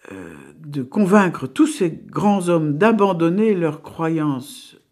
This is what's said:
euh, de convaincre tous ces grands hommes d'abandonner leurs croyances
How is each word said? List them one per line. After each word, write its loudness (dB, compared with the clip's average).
euh, -16
de -8
convaincre 2
tous 2
ces -2
grands -2
hommes 2
d'abandonner 2
leurs -2
croyances -4